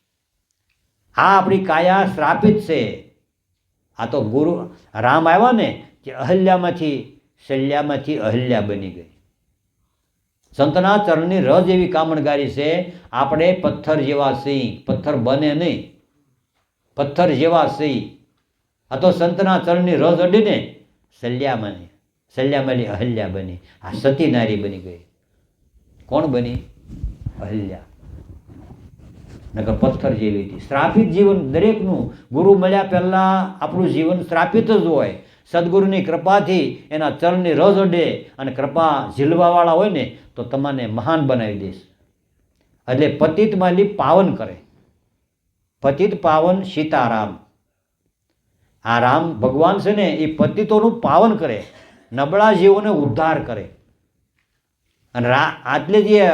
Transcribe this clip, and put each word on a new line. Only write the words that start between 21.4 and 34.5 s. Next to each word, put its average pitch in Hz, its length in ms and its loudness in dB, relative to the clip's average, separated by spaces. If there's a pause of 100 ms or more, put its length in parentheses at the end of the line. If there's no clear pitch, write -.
શલ્યામાંથી 135 500 -2
અહલ્યા 104 420 -4
બની, 92 300 -10 (240)
આ 92 100 -14
સતી 135 400 0
નારી 113 240 0
બની 98 240 -6
ગઈ. 87 200 -16 (1080)
કોણ 151 200 -2
બની? 120 280 -4 (880)
અહલ્યા. 98 380 -8 (1800)
નકર 107 200 -2
પથ્થર 131 380 0
જેવી 104 360 -4
હતી. 95 100 -14
શ્રાપિત 165 500 2
જીવન 185 420 2
દરેકનું. 185 640 0 (180)
ગુરુ 190 260 4
મળ્યા 190 260 2
પહેલા 185 800 0
આપણું 160 280 -2
જીવન 170 320 0
શ્રાપિત 175 500 0